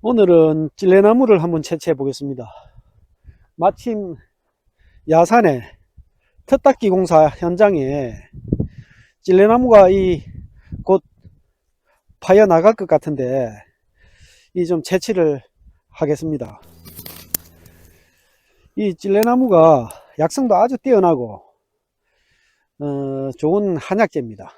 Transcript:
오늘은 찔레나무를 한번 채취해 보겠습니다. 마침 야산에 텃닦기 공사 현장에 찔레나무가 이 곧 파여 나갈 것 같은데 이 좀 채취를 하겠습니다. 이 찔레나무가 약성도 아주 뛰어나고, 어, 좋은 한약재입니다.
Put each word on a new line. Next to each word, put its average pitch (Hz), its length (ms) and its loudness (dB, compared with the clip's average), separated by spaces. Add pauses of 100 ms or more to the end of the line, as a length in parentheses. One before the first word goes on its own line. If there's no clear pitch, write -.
오늘은 165 680 2
찔레나무를 202 640 2
한번 165 220 -4
채취해 160 320 -6
보겠습니다. 135 520 -10 (1080)
마침 196 600 -4 (960)
야산에 165 540 2 (840)
텃닦기 262 460 0
공사 170 360 2
현장에 147 880 -2 (1080)
찔레나무가 208 680 4
이 185 340 -2 (600)
곧 190 180 0 (1160)
파여 202 260 4
나갈 185 300 4
것 190 120 -12
같은데 135 600 -4 (1040)
이 175 140 -4
좀 165 160 -4
채취를 175 580 -2 (480)
하겠습니다. 147 720 -8 (2250)
이 202 180 -4
찔레나무가 196 960 2 (300)
약성도 214 360 -2
아주 240 220 0
뛰어나고, 165 640 -2 (1400)
어, 139 500 -8 (100)
좋은 190 380 -2
한약재입니다. 147 800 -6